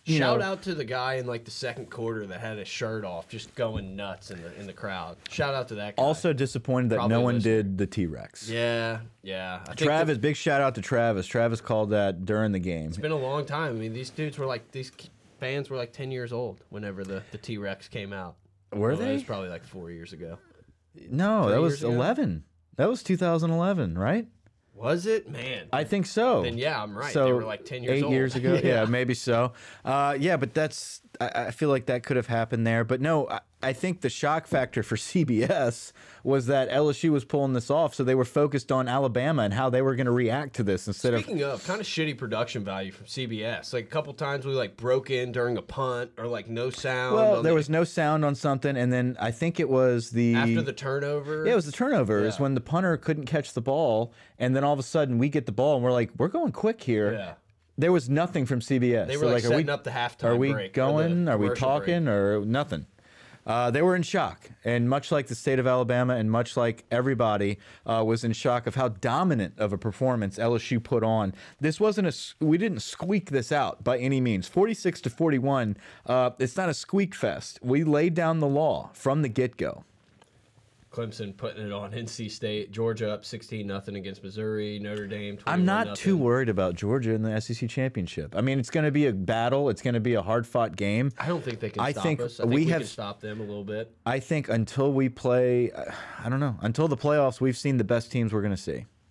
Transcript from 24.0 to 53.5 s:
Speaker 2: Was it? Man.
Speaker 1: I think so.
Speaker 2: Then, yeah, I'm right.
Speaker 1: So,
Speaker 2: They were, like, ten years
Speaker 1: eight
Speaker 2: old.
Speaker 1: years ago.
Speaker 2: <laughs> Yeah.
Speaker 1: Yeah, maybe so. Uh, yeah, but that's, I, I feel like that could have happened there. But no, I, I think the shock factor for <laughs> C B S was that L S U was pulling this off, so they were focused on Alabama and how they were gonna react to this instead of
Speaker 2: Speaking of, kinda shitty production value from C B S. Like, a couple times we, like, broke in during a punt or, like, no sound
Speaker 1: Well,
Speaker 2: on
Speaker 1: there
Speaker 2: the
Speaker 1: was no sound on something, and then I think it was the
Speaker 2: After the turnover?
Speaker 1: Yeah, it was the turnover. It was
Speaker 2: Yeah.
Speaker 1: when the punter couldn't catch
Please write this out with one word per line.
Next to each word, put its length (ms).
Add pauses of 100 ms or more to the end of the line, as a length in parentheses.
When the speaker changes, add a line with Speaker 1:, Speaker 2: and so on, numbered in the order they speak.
Speaker 2:
Was 340
it? 200
Man. 460
Speaker 1:
I 120
think 200
so. 380
Speaker 2:
Then, 160
yeah, 240
I'm 120
right. 160
Speaker 1:
So, 140
Speaker 2:
They 80
were, 120
like, 200
ten 180
years 140
Speaker 1:
eight 60
Speaker 2:
old. 100
Speaker 1:
years 220
ago. 180
Speaker 2:
<laughs> 100
Yeah. 180
Speaker 1:
Yeah, 40
maybe 300
so. 380 (300)
Uh, 360
yeah, 180
but 160
that's, 480 (180)
I, 280
I 40
feel 180
like 180
that 160
could 140
have 100
happened 400
there. 160
But 180
no, 260
I, 120 (240)
I 100
think 280
the 80
shock 360
factor 380
for 140
<laughs> 0
C 260
B 200
S 500 (300)
was 240
that 220
L 200
S 140
U 100
was 120
pulling 280
this 180
off, 240
so 80
they 120
were 100
focused 460
on 160
Alabama 560
and 100
how 160
they 120
were 140
gonna 160
react 460
to 60
this 240
instead 260
of 80
Speaker 2:
Speaking 220
of, 220
kinda 180
shitty 340
production 460
value 280
from 160
C 180
B 180
S. 300
Like, 120
a 20
couple 260
times 320
we, 80
like, 240
broke 320
in 220
during 260
a 40
punt 580
or, 80
like, 220
no 200
sound 460
Speaker 1:
Well, 220
Speaker 2:
on 60
Speaker 1:
there 100
Speaker 2:
the 20
Speaker 1:
was 140
no 140
sound 420
on 100
something, 420
and 160
then 260
I 120
think 280
it 100
was 420
the 240
Speaker 2:
After 260
the 120
turnover? 720
Speaker 1:
Yeah, 80
it 20
was 100
the 60
turnover. 480
It 60
was 100
Speaker 2:
Yeah. 80
Speaker 1:
when 100
the 80
punter 360
couldn't 280
catch 280